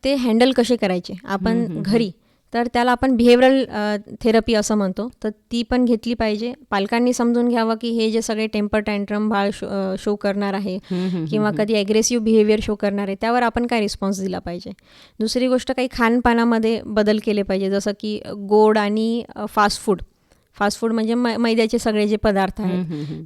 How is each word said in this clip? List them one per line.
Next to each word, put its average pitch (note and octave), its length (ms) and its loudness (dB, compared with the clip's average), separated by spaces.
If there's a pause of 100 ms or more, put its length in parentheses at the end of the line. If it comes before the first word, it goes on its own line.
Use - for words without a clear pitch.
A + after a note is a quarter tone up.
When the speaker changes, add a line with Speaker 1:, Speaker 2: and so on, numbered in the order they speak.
Speaker 1:
ते C4+ 100 2
हँडल B3 380 4
कसे B3 240 2
करायचे F#3 380 -2 (100)
आपण G3 260 -2
Speaker 2:
हम्म, F#3 100 2
हम्म, F3 120 -4
हम्म. - 100 -6
Speaker 1:
घरी, G#3+ 280 0 (440)
तर A#3 180 0
त्याला A#3+ 180 2
आपण B3 260 2
बिहेव्हिअरल, B3 500 6
अ, G#3 300 -4 (240)
थेरपी A3+ 340 2
असं G#3 200 0
म्हणतो, G#3 360 -2 (140)
तर A3 40 -4
ती A#3 340 -6
पण B3 220 0
घेतली A#3 300 0
पाहिजे. A3 380 -4 (180)
पालकांनी A#3 420 0
समजून A#3+ 360 0
घ्यावं A3+ 320 0
की A#3 100 -4
हे A3+ 200 0
जे A3 120 0
सगळे A3 240 -4
टेम्पर G#3+ 320 -2
टँट्रम G#3 500 -2
बाळ G3+ 240 0
शो, - 140 -10
अ, G3 320 -4
शो G#3 180 -2
करणार G3+ 380 -2
आहे F#3+ 220 -4
Speaker 2:
हम्म, F#3 320 -4
हम्म, F3 160 -2
Speaker 1:
किंवा G#3 240 0
Speaker 2:
हम्म, E3 100 -2
Speaker 1:
कधी G#3+ 160 0
ॲग्रेसिव्ह A3 500 0
बिहेवियर G#3+ 380 4
शो G#3+ 120 -4
करणार G3+ 340 -2
आहे, G3 120 -6
त्यावर A#3+ 220 0
आपण A#3 240 0
काय A#3+ 140 0
रिस्पॉन्स G3 400 -2
दिला F#3 180 -4
पाहिजे. F3 320 -10 (500)
दुसरी A#3+ 260 0
गोष्ट, B3+ 260 0
काही B3+ 180 -2
खानपानामध्ये A#3 920 2
बदल G#3+ 420 0
केले G#3 180 0
पाहिजे, G3 280 -2
जसं G3+ 300 -2
की G#3+ 260 -6
गोड G#3+ 520 2
आणि, A3 460 -2 (120)
अ, G#3 120 -8
फास्ट G#3 340 0
फूड. F#3 200 0 (560)
फास्ट G#3 220 -2
फूड A3+ 120 -2
म्हणजे A3 220 0
मै-, A#3+ 220 0
मैद्याचे A3+ 420 2
सगळे G#3+ 300 0
जे G#3+ 80 0
पदार्थ G3 440 0
आहेत, F#3 140 -2
Speaker 2:
हम्म, F3 180 -4
हम्म, D3 120 -6
हम्म. D#3 220 -10